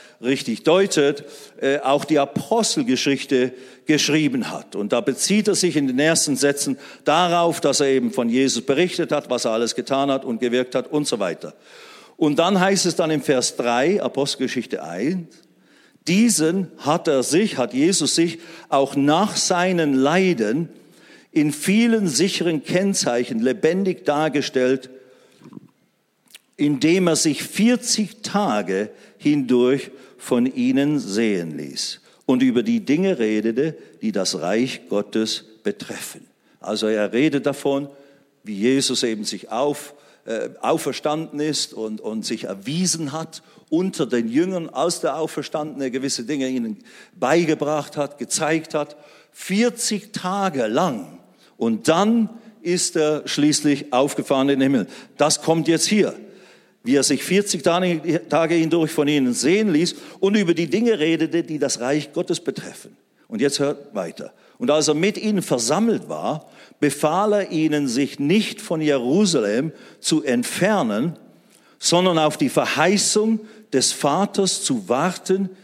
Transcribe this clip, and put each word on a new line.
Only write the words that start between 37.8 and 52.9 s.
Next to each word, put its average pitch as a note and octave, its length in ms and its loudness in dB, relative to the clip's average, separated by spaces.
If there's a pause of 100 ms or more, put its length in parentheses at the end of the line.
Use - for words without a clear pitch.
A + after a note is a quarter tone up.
wie G#2+ 100 -10
Jesus B2+ 480 0
eben A2 220 -4
sich - 260 -10
auf, C#3+ 440 -4 (320)
äh, A2 240 -6 (100)
auferstanden D3+ 800 -2
ist D3+ 340 -4
und, G#2+ 260 -8
und A2 240 -6
sich - 200 -6
erwiesen D3 680 -4
hat D#3+ 300 -10 (260)
unter F3 380 0
den A#2 220 -2
Jüngern E3+ 420 -2
als E3+ 300 -2
der D3 180 -2
Auferstandene, D3+ 720 -6
gewisse B2+ 340 -4
Dinge C3+ 240 -4
ihnen A#2 300 -4 (400)
beigebracht D3+ 760 0
hat, C#3+ 220 -6
gezeigt D#3 540 -4
hat, D3 240 -4 (360)
vierzig A3 800 -2
Tage F3+ 540 -2
lang. A#2 520 -2 (380)
Und A2+ 320 0
dann G#3+ 420 4 (320)
ist F3 340 -2